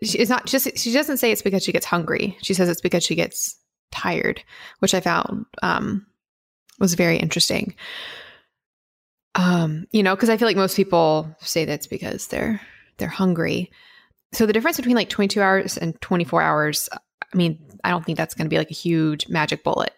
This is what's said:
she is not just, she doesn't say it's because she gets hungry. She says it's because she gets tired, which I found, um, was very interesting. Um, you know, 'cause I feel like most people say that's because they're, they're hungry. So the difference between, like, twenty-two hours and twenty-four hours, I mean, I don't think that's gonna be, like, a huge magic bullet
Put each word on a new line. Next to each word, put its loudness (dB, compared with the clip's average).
she -2
is 4
not 0
just, 0
she -2
doesn't 2
say 2
it's -2
because 0
she -2
gets 0
hungry. -2
She -2
says 4
it's -2
because 2
she -2
gets -4
tired, -2
which 2
I 2
found, -2
um, -2
was 2
very 2
interesting. -2
Um, 2
you 4
know, 4
'cause 2
I 4
feel 2
like 2
most 2
people 2
say -2
that's -6
because -8
they're, -4
they're -4
hungry. 0
So 2
the 4
difference 0
between, 2
like, 0
twenty-two 0
hours 2
and -4
twenty-four 0
hours, 0
I -4
mean, 2
I 0
don't -2
think -4
that's -4
gonna -4
be, 2
like, -2
a -12
huge 0
magic -2
bullet 0